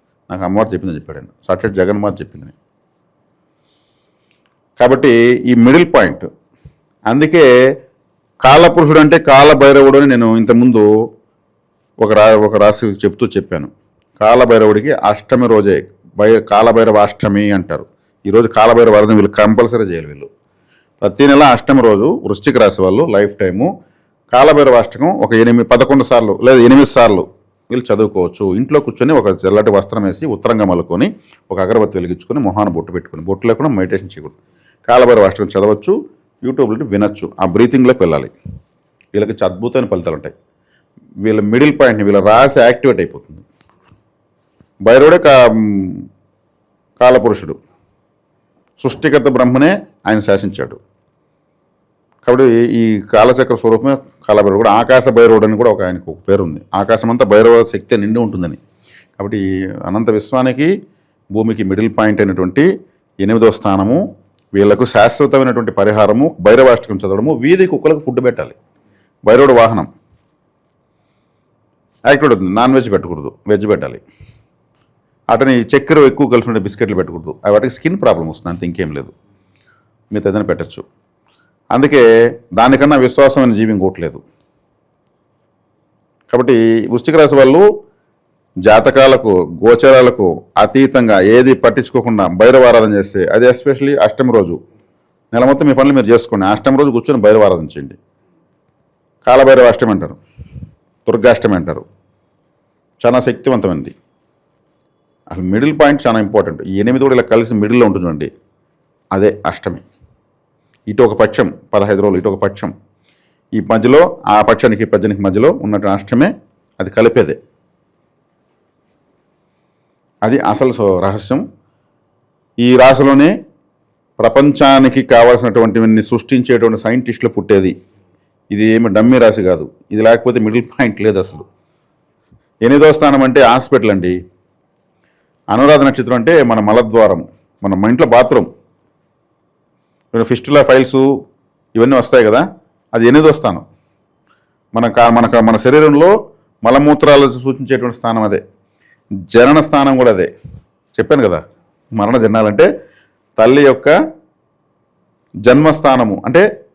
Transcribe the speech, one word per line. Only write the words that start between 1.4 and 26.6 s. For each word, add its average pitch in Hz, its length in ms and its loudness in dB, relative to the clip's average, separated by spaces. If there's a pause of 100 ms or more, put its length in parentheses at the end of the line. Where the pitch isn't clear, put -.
సాక్షాత్ 98 260 -6
జగన్మాత 101 460 -4
చెప్పింది. - 260 -20 (2250)
కాబట్టి 127 280 2 (360)
ఈ 123 100 0
మిడిల్ 139 400 2
పాయింట్, 90 320 -2 (800)
అందుకే 131 680 2 (680)
కాలపురుషుడు 156 580 4
అంటే 156 200 4
కాలభైరవుడు 139 800 4
అని 143 80 4
నేను 117 300 0
ఇంతకుముందు 113 760 2 (880)
ఒక 107 140 0
రా-, 107 240 6
ఒక 107 200 0
రాశి 104 300 0
చెప్తూ 101 400 -4
చెప్పాను. 82 440 -8 (500)
కాలభైరవుడికి 113 720 2
అష్టమి 120 540 -2
రోజే 101 420 0 (280)
భై-, 107 240 2
కాలభైరవ 110 560 2
అష్టమి 104 540 -2
అంటారు. 85 360 -6 (400)
ఈరోజు 110 200 2
కాలభైరవ 113 500 4
ఆరాధన 107 180 2
వీళ్ళు 104 160 2
కంపల్సరీ 110 540 0
చేయాలి. 82 220 -10
వీళ్ళు 71 240 -20 (680)
ప్రతి 101 260 0
నెల 139 160 4
అష్టమి 135 400 2
రోజు 113 420 0
వృశ్చిక 117 320 -4
రాశి 101 260 0
వాళ్ళు 95 220 0
లైఫ్ 101 320 -2
టైము 104 480 -6 (480)
కాలభైరవ 139 420 4
అష్టకం 120 340 -2
ఒక 113 240 -4
ఎనిమిది, 117 320 2
పదకొండు 131 400 2
సార్లు 113 380 -2
లేదా 131 160 4
ఎనిమిది 131 280 6